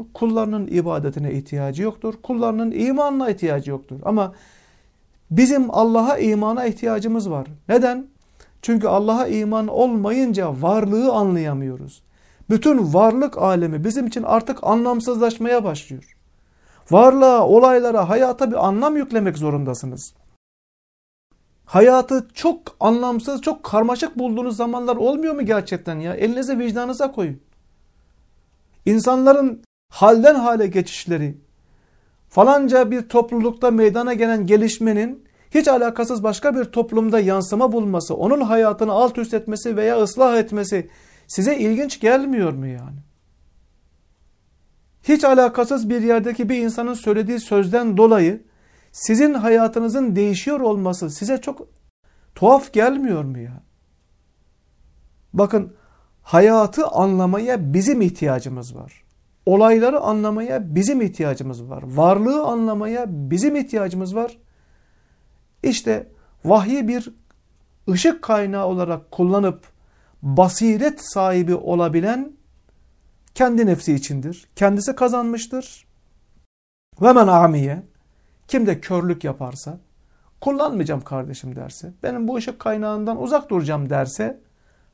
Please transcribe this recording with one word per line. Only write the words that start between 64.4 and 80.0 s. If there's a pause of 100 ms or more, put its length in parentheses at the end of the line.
İşte (380)
vahyi
bir (760)
ışık
kaynağı
olarak
kullanıp (540)
basiret
sahibi
olabilen (1040)
kendi
nefsi
içindir.
Kendisi
kazanmıştır. (1120)
Ve
men
amiye, (640)
kim
de
körlük
yaparsa, (640)